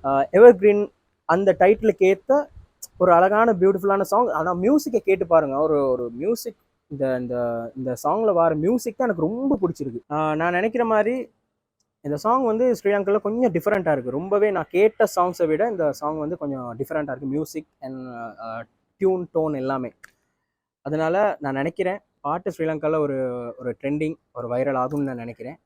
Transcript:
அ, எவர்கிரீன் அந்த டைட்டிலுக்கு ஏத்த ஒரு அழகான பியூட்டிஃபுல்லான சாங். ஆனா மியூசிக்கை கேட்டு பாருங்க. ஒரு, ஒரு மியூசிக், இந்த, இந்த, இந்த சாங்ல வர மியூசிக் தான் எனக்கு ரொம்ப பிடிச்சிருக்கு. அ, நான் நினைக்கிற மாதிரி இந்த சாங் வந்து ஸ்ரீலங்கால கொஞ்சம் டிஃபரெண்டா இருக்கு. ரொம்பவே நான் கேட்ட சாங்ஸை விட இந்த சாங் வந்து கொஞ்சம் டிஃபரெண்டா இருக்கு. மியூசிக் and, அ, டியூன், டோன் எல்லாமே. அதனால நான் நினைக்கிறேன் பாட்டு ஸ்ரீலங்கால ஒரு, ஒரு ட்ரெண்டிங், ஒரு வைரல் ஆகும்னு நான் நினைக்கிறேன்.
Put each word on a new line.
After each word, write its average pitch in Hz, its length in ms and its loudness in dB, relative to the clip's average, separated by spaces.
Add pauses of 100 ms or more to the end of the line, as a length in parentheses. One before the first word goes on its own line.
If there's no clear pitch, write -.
அ, 135 280 0
எவர்கிரீன் 208 600 4 (340)
அந்த 185 340 2
டைட்டிலுக்கு 190 560 4
ஏத்த 285 320 0 (500)
ஒரு 180 160 4
அழகான 208 400 4
பியூட்டிஃபுல்லான 196 480 2
சாங். 214 260 0
ஆனா 165 260 -2
மியூசிக்கை 240 440 2
கேட்டு 190 300 0
பாருங்க. 156 320 4
ஒரு, 147 300 2
ஒரு 123 200 -2
மியூசிக், 196 460 -6 (320)
இந்த, 135 320 -4
இந்த, 120 560 -6
இந்த 127 280 -6
சாங்ல 202 300 0
வர 165 220 2
மியூசிக் 214 420 -2
தான் 254 120 0
எனக்கு 165 180 0
ரொம்ப 254 340 -2
பிடிச்சிருக்கு. 139 520 -6
அ, 156 220 -2
நான் 165 160 0
நினைக்கிற 220 340 0
மாதிரி 220 460 0 (680)
இந்த 143 160 -4
சாங் 240 260 0
வந்து 233 400 2
ஸ்ரீலங்கால 202 380 2
கொஞ்சம் 220 320 0
டிஃபரெண்டா 175 380 0
இருக்கு. 127 180 0
ரொம்பவே 196 420 0
நான் 175 180 -2
கேட்ட 214 360 4 (100)
சாங்ஸை 175 320 2
விட 160 220 2
இந்த 170 220 0
சாங் 151 260 -4
வந்து 156 200 -6
கொஞ்சம் 131 400 -8
டிஃபரெண்டா 147 320 -4
இருக்கு. 135 160 -8
மியூசிக் 151 420 -6 (120)
and, 131 280 -12 (320)
அ, 113 260 -10 (320)
டியூன், 185 360 -2
டோன் 156 220 -2
எல்லாமே. 131 380 -6 (880)
அதனால 160 580 0
நான் 139 140 -4
நினைக்கிறேன் 180 460 -4 (200)
பாட்டு 170 380 -4
ஸ்ரீலங்கால 160 420 -2
ஒரு, 143 160 0 (420)
ஒரு 123 240 -8
ட்ரெண்டிங், 151 340 -2 (160)
ஒரு 120 160 -10
வைரல் 127 280 -2
ஆகும்னு 131 280 -2
நான் 135 120 -6
நினைக்கிறேன். 120 500 -14